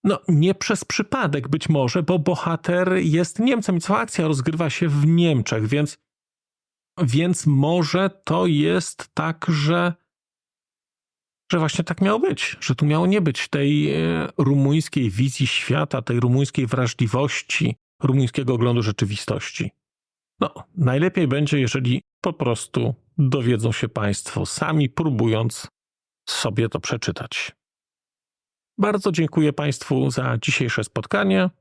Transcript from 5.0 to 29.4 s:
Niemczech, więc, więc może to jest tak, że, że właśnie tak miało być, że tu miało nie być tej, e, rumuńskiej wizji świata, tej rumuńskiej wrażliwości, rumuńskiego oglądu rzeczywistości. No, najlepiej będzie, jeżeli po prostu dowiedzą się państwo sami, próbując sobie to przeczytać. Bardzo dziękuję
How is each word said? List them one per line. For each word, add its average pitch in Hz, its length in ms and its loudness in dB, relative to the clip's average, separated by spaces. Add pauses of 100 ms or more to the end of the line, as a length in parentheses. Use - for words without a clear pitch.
Niemczech, 143 600 2
więc, 147 300 0 (1040)
więc 160 460 2
może 160 640 2
to 180 380 -2
jest 165 640 0
tak, 160 360 -4
że, 170 440 2 (1600)
że 180 80 0
właśnie 160 240 -2
tak - 180 -4
miało 208 180 2
być, - 420 -2
że 131 140 -2
tu 151 100 0
miało 156 220 2
nie 202 140 2
być 156 260 -2
tej, 147 460 0
e, 165 340 -2 (100)
rumuńskiej 139 720 2
wizji 127 380 0
świata, 139 540 -2
tej 120 180 -2
rumuńskiej 127 480 2
wrażliwości, 123 1080 -2 (280)
rumuńskiego 131 500 0
oglądu 120 300 2
rzeczywistości. - 880 -4 (680)
No, - 140 -2 (240)
najlepiej 156 500 2
będzie, 143 320 0
jeżeli 127 420 0 (200)
po 175 120 -2
prostu 120 640 -2 (220)
dowiedzą 123 540 2
się 113 180 -2
państwo 101 560 -4
sami, 151 440 0
próbując 117 760 -2 (640)
sobie 110 400 -2
to - 100 -6
przeczytać. - 720 -6 (1300)
Bardzo 202 340 2
dziękuję 156 420 2